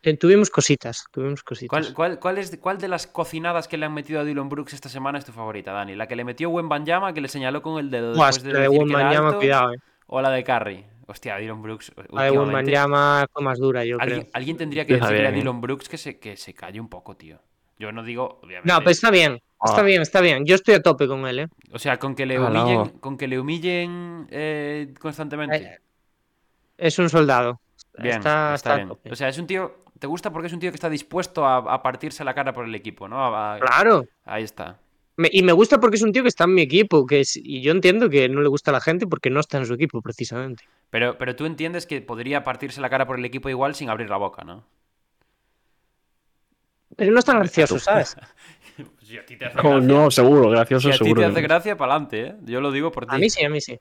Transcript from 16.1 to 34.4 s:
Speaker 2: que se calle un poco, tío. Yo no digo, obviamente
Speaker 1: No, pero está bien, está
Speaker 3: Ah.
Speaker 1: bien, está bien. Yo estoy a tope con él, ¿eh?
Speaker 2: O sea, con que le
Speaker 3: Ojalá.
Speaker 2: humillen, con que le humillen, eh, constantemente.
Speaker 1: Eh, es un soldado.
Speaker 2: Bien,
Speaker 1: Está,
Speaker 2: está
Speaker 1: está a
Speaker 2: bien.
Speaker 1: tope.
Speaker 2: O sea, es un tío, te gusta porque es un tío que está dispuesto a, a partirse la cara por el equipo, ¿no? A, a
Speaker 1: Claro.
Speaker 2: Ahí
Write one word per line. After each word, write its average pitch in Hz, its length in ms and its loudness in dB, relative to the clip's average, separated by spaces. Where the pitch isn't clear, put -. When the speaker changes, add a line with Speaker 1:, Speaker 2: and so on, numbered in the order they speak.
Speaker 2:
que 101 160 -18
se - 180 -20
calle 98 280 -16
un 117 80 -16
poco, 90 260 -20
tío. 80 240 -20
Yo 107 140 -12
no 117 100 -12
digo, 117 400 -10
obviamente 92 280 -4
Speaker 1:
No, 170 80 4
pero 175 120 4
está 226 180 4
bien, 160 300 4
está 110 180 4
Speaker 3:
Ah. - 20 4
Speaker 1:
bien, 190 180 4
está 170 200 0
bien. 147 240 4
Yo 180 100 6
estoy 196 200 6
a 160 60 4
tope 147 260 4
con 135 200 -4
él, 127 120 -6
¿eh? 156 80 -8
Speaker 2:
O 117 80 -12
sea, 131 180 -2
con 139 160 -6
que 131 120 -6
le 131 140 -2
Speaker 3:
Ojalá. 113 240 0
Speaker 2:
humillen, 117 260 2
con 135 180 -12
que 139 100 -8
le 127 120 -4
humillen, 175 920 -6
eh, 147 680 -8
constantemente. 151 580 -8
Speaker 1:
Eh, 90 220 -12
es 165 220 0
un 175 100 4
soldado. 131 520 2
Speaker 2:
Bien, 120 200 -4
Speaker 1:
Está, 151 360 0
Speaker 2:
está - 20 -2
Speaker 1:
está 139 180 -2
a - 40 4
Speaker 2:
bien. 98 120 -6
Speaker 1:
tope. 110 220 -16
Speaker 2:
O 123 40 -12
sea, 135 120 -4
es 135 100 -6
un 170 100 -10
tío, 190 360 -8
te 143 80 -10
gusta 170 240 -8
porque 165 160 -8
es 165 60 -8
un 175 60 -10
tío 180 120 -6
que - 40 -16
está 165 140 -6
dispuesto 160 560 -4
a, 127 120 4
a 123 260 -4
partirse 147 400 -8
la 131 100 -4
cara 135 200 -4
por 123 120 -10
el 113 100 -10
equipo, 101 340 -14
¿no? 123 120 -8
A, 107 340 -4
a 104 40 -12
Speaker 1:
Claro. 147 460 4
Speaker 2:
Ahí 107 200 -8